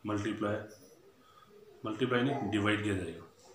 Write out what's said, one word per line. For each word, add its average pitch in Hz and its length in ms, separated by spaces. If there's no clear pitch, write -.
multiply, 104 500
multiply 120 360
नहीं, 123 300
divide 104 320
किया 104 120
जाएगा। 82 280